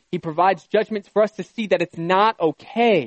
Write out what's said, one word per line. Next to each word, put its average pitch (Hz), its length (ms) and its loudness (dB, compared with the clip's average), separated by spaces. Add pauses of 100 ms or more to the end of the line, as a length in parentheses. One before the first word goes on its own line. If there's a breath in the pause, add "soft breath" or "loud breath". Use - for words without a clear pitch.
(100)
he 180 80 -4
provides 170 500 -2
judgments 208 400 -2
for 208 140 0
us 208 100 -2
to - 100 -10
see - 240 -10
that 180 160 0
it's 170 160 -6
not 190 420 0
okay. 180 680 0